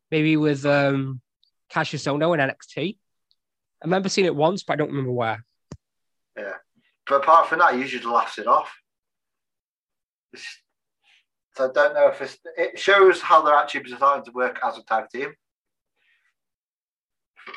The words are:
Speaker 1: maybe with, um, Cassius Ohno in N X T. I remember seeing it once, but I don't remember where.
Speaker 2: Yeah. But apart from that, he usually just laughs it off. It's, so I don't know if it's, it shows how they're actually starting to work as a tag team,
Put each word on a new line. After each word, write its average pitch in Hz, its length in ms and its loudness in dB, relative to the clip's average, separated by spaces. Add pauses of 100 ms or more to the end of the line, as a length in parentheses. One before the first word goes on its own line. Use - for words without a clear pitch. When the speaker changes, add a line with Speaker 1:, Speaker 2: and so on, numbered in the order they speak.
(100)
Speaker 1:
maybe 156 260 2
with, 147 280 0
um, 139 560 0 (480)
Cassius 156 380 -6
Ohno 151 280 0
in 156 60 0
N 135 100 0
X - 180 -14
T. 170 300 -8 (840)
I - 40 -10
remember 190 220 -2
seeing 190 180 0
it 147 100 -2
once, 160 260 0
but - 120 -6
I - 20 -6
don't 151 140 -2
remember 131 200 -6
where. 113 340 -4 (920)
Speaker 2:
Yeah. 101 180 -12 (540)
But 139 140 2
apart - 260 6
from 160 100 -2
that, 160 160 4
he 123 60 -2
usually 127 220 -8
just 117 100 -6
laughs 110 260 -2
it 104 80 -8
off. 143 260 0 (1600)
It's, - 120 -20 (1120)
so 131 120 -2
I 131 40 -12
don't 147 220 2
know 143 140 6
if - 140 -6
it's, - 160 -12 (180)
it 175 220 -4
shows 190 420 6
how 160 220 4
they're 147 120 2
actually 131 360 -2
starting 131 360 0
to 120 60 -20
work 123 300 -4
as 113 160 -6
a 110 60 -20
tag 110 280 -4
team, 143 200 -10 (2250)